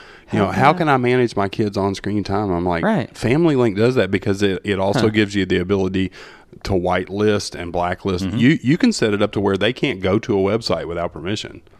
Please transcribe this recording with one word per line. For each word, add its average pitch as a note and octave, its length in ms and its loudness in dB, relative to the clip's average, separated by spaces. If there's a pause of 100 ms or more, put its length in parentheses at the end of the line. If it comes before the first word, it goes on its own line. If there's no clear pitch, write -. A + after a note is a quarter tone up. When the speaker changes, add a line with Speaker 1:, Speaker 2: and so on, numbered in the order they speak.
(320)
Speaker 1:
you G#2+ 80 0
know, G2+ 80 2
Speaker 2:
How F2+ 40 -4
Speaker 1:
"How C3 220 4
Speaker 2:
can F3 160 0
I C#3+ 60 4
Speaker 1:
can - 0 -
I - 20 4
manage B2 380 2
my G2 140 0
kids' G#2 280 -2
on-screen G2 460 -2
time?" G2+ 280 -2
I'm F2 140 -2
like, F2 180 0
Speaker 2:
Right. G3 320 -2
Speaker 1:
"Family D3+ 400 2
Link A#2 220 2
does A#2+ 180 2
that G2 160 2
because G2 320 0
it, F#2+ 200 0
it G2 160 0
also G2+ 220 0
Speaker 2:
Huh. A2 80 4
Speaker 1:
gives G#2+ 260 2
you F#2+ 100 2
the F#2 120 0
ability F#2+ 540 0 (520)
to - 100 -6
whitelist F#2+ 840 0
and F2 120 -10
blacklist." F2+ 540 -4
Speaker 3:
Mm-hmm. F#2+ 120 -4
Speaker 1:
You, C#3 240 4
you C3+ 160 2
can A#3+ 140 2
set A2+ 220 0
it G2+ 100 -2
up G2+ 100 0
to A2 60 -4
where G2 180 2
they G2+ 160 0
can't A#2 280 -4
go F#2+ 180 2
to A2+ 180 -2
a F#2+ 40 4
website F#2+ 460 -2
without E2+ 260 -6
permission. - 480 -8 (180)